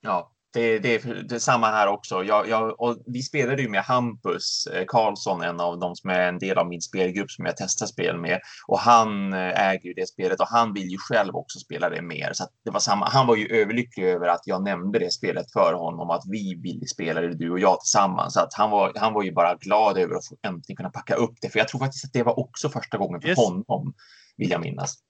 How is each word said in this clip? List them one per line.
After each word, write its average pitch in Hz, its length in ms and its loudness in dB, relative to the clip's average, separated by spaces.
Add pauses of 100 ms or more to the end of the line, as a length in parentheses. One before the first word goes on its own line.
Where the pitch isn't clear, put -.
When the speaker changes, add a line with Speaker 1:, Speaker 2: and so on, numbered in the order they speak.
Speaker 1:
Ja, 95 300 -2 (220)
det, 113 260 2
det, 113 200 2 (300)
det 123 60 -6
är 117 40 -4
samma 117 320 4
här 107 180 4
också. 101 360 -2
Jag, 107 240 2
jag, 113 320 0
och 120 160 0 (100)
vi 123 160 -6
spelade 135 400 0
ju 120 60 -2
med 113 140 0
Hampus, 113 840 -2
eh, 92 220 -2
Karlsson, 101 540 0
en 87 180 -4
av 87 180 -2
dem 87 180 -4
som - 140 -8
är 90 180 2
en 90 100 -4
del 95 200 0
av 92 100 2
min 87 120 -8
spelgrupp 92 500 -2
som - 160 -10
jag 87 100 -4
testar - 300 -4
spel 87 320 -4
med. 87 220 -2 (260)
Och - 120 2
han, 107 540 4
eh, 92 380 2
äger 95 140 -2
ju 90 100 -10
det 92 140 -4
spelet 92 320 -2
och 92 80 2
han 117 240 4
vill 95 180 -4
ju 95 80 -6
själv 98 380 0
också - 220 -10
spela 82 320 -4
det 82 120 -6
mer. 76 300 -6
Så - 120 -4
att - 60 -14 (140)
det - 60 -4
var 101 100 -2
samma, 101 280 2
han 131 180 4
var 117 100 6
ju 107 120 -2
överlycklig 110 560 0
över 87 240 2
att 87 180 2
jag 95 180 -2
nämnde 98 340 -2
det 90 140 0
spelet - 400 -4
för 90 220 4
honom, 85 360 -4
att 82 200 0
vi 98 240 -4
ville 82 320 -8
spela 82 340 -4
det, 85 140 -2
du 82 160 -4
och 90 100 -2
jag 95 200 4
tillsammans. 92 540 2
Så 92 60 4
att 82 140 0
han 107 160 2
var, 98 260 2
han 107 160 2
var 104 100 0
ju 92 100 -2
bara 85 220 4
glad 104 440 2
över 85 160 0
att 92 140 -6
få, - 140 -18
äntligen 90 340 -8
kunna 92 140 -8
packa - 240 -4
upp 117 260 0
det. 117 80 -6
För 110 100 0
jag 107 100 2
tror 131 120 -6
faktiskt 135 240 -4
att - 80 -16
det 120 100 2
var 120 160 2
också - 300 -4
första - 300 -6
gången 87 220 -2
för 151 80 -2
Speaker 2:
Yes. 185 100 2
Speaker 1:
honom, 107 560 0 (420)
vill 98 140 -2
jag 85 100 0
minnas. - 340 -6 (160)